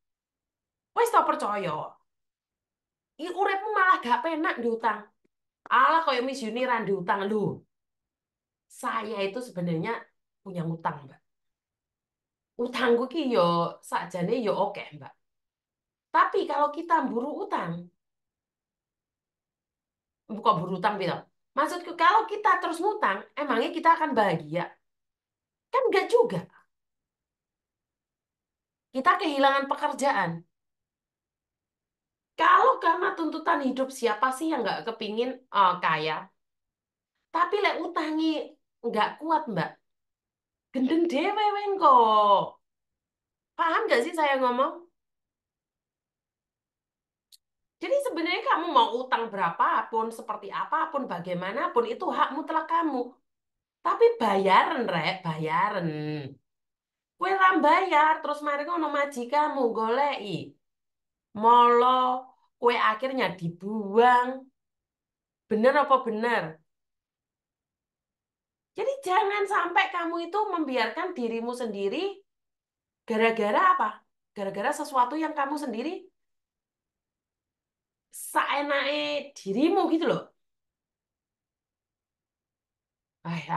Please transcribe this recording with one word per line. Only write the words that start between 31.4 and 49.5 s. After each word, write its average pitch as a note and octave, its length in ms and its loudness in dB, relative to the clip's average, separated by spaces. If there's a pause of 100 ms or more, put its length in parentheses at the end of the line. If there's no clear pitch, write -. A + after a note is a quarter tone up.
Kalau F#4+ 400 6
karena F4+ 320 0
tuntutan D#4 480 -2
hidup, C4 320 -2
siapa A#3 400 0
sih D#4+ 160 -4
yang C4+ 160 -2
nggak E3+ 240 -4
kepingin, A3+ 480 -4
eh, F#3 380 2 (100)
kaya? D#3 400 -2 (1040)
Tapi F4 320 0
lek E4+ 240 2
utangi D#4 720 -4 (240)
nggak G#3+ 400 -2
kuat, D#4 240 0
Mbak. F#3 260 -4 (1000)
Gendeng D4 320 0
dhewe G4 400 0 (120)
weng G4+ 200 -2
kok. A3 840 6 (960)
Paham E4+ 260 0
nggak C4 240 2
sih F4 80 -8
saya C#4 240 2
ngomong? C4 480 -2 (3000)
Jadi C5 160 0 (120)
sebenarnya F4 360 -4
kamu F4 280 -2
mau A#3+ 160 4 (160)
utang A#3 280 -4
berapapun, A3+ 800 -2